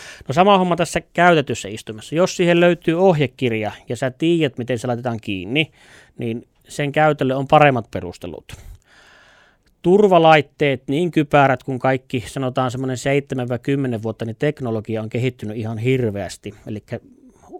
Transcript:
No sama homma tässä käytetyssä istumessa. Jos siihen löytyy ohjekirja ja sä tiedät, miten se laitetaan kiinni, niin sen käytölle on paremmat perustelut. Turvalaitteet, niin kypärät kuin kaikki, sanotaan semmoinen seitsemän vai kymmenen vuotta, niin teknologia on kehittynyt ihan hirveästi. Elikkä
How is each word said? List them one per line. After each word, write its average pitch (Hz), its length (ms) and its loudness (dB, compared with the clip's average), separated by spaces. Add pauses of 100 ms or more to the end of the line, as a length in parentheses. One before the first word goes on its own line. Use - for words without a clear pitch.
(280)
No 135 40 -6
sama 190 260 4
homma 180 180 0
tässä 170 240 -4
käytetyssä 151 680 2
istumessa. 107 460 -12
Jos 180 220 0
siihen 170 240 2
löytyy 175 340 2
ohjekirja 131 800 0 (160)
ja 123 80 -6
sä 131 140 -4
tiedät, 160 480 0
miten 123 200 -4
se 117 80 -8
laitetaan 120 340 -4
kiinni, 107 520 -2 (460)
niin 117 300 -8 (200)
sen 143 240 -6
käytölle 147 420 2
on 135 140 -4
paremmat 143 420 4
perustelut. 87 640 -12 (1300)
Turvalaitteet, 160 1080 4
niin 156 220 0
kypärät 143 520 2
kuin 131 160 -6
kaikki, 131 480 -2
sanotaan 131 440 -2
semmoinen 131 280 -6
seitsemän 139 500 -2
vai 120 100 -4
kymmenen 131 440 -4
vuotta, 110 220 -6
niin 110 140 -8
teknologia 113 640 -4
on 107 60 -8
kehittynyt 117 480 -6
ihan 113 220 -8
hirveästi. 107 760 -4 (120)
Elikkä 110 340 -12 (600)